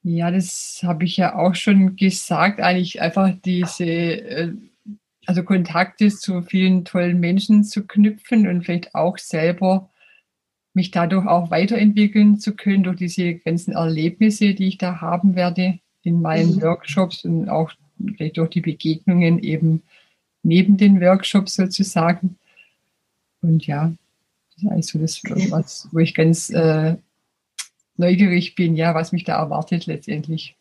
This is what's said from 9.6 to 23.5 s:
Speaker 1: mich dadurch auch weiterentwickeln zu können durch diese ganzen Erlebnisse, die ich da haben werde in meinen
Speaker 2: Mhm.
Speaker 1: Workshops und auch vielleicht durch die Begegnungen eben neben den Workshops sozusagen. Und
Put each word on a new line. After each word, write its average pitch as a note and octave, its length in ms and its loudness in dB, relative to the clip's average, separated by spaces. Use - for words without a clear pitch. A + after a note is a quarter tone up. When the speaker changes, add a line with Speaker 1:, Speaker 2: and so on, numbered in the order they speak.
Speaker 1:
mich F3+ 200 0
dadurch F3+ 340 0
auch E3+ 240 0
weiterentwickeln G#3 880 4
zu G#3 160 -6
können G3 300 0
durch F3+ 120 -4
diese F3 380 -4
ganzen E3+ 380 -4
Erlebnisse, E3+ 800 0
die F#3+ 140 -2
ich F#3 100 -6
da F3 220 -6
haben F3 340 0
werde F3+ 460 0
in E3+ 200 0
meinen D#3+ 340 2
Speaker 2:
Mhm. E3+ 60 0
Speaker 1:
Workshops F3 600 -2
und E3+ 260 -2
auch D#3 220 -2
vielleicht D#3+ 200 -6
durch E3 140 -2
die F3 100 -2
Begegnungen E3 800 0
eben D#3+ 420 0
neben F#3 320 4
den G3 240 6
Workshops F#3+ 560 2
sozusagen. F#3 840 -2
Und D#3+ 240 2